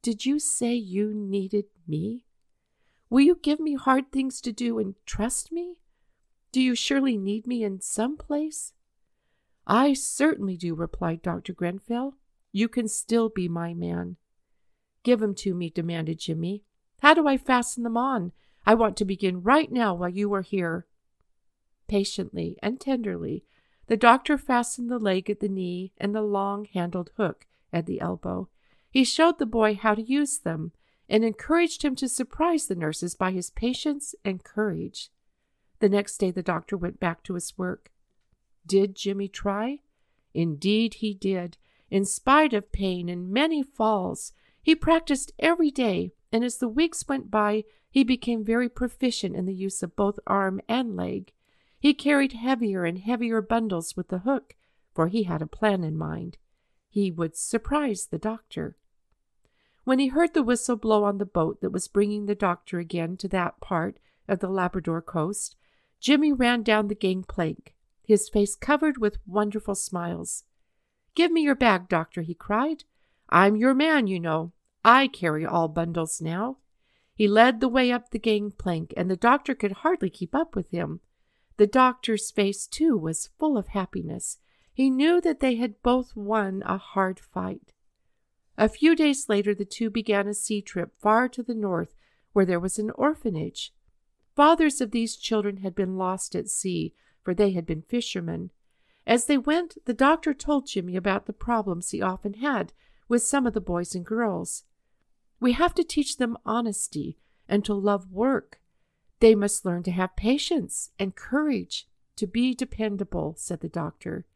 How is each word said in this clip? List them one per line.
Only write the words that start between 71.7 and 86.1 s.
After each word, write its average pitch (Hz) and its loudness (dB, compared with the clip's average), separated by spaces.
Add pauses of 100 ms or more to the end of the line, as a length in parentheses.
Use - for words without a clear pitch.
doctor," 165 -2
he 165 -8
cried. 269 -2 (460)
"I'm 196 8
your 247 4
man, 285 4
you 190 -2
know. 165 -2 (320)
I 254 8
carry 160 -2
all 165 2
bundles 165 -4
now." 190 -4 (560)
He 214 4
led 226 8
the 254 2
way 247 4
up 240 -4
the 220 -6
gangplank, 202 -2
and 180 -2
the 185 0
doctor 254 2
could 202 -2
hardly 302 0
keep - -8
up 320 -2
with 185 -4
him. 170 -6 (540)
The 208 8
doctor's 247 2
face, 202 -2
too, 311 2
was 160 -4 (120)
full 302 2
of 190 -4
happiness. 180 -6 (340)
He 269 2
knew 311 6
that 330 0
they 254 2
had 226 -4
both 247 2